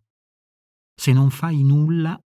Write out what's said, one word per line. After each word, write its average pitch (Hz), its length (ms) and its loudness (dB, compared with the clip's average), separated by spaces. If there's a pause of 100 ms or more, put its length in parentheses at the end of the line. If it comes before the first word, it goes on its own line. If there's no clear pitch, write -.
(920)
Se - 200 0
non 135 180 4
fai 156 320 -4
nulla, 156 520 0 (100)